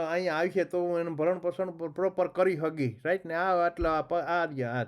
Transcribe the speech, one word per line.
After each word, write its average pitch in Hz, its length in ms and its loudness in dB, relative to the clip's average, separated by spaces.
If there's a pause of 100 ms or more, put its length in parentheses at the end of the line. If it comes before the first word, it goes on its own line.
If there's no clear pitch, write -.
અહીંયા 175 260 0
આવીએ 170 280 2
તો 175 180 -2
હું 175 180 0
એનું 170 160 -4
ભરણ 175 240 2
પોષણ 175 320 -2
પ્રોપર 175 560 -2
કરી 180 300 2
શકી, 151 480 -2
રાઈટ? 185 200 0
ને 165 80 -6
આ 180 220 2
આટલા 170 360 2
આ 156 100 2
પ-, - 120 -4
આ 170 320 0
રહ્યા 131 260 -4
આ, 123 160 0